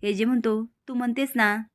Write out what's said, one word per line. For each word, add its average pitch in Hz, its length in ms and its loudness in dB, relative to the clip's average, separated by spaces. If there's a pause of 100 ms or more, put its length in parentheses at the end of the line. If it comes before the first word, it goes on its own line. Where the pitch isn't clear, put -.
एजे 202 220 0
म्हणतो, 226 420 2 (220)
"तू 269 60 -6
म्हणतेस 247 400 -2
ना, 208 220 2 (180)